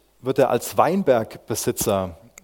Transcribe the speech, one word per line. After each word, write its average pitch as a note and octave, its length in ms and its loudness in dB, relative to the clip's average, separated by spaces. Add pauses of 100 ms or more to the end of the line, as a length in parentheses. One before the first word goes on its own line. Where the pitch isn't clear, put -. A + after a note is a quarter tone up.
(200)
wird B2+ 200 -2
er B2+ 100 4
als - 280 -4
Weinbergbesitzer A2+ 1400 0 (260)